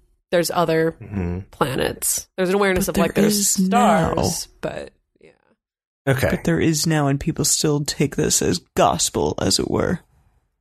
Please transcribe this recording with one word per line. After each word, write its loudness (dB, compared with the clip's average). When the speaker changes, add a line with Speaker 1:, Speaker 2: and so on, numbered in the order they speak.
Speaker 1:
there's 0
other 0
Speaker 2:
Mm-hmm. -4
Speaker 1:
planets. -4
There's 0
an 2
awareness 2
Speaker 3:
But -2
Speaker 1:
of, 4
like, 0
Speaker 3:
there 2
Speaker 1:
there's 2
Speaker 3:
is 0
now. 4
Speaker 1:
stars, -2
but, -8
yeah. -20
Speaker 2:
Okay. 0
Speaker 3:
But -2
there 0
is 2
now, 2
and 0
people -4
still 0
take -2
this 0
as 0
gospel, 0
as 0
it -4
were. -2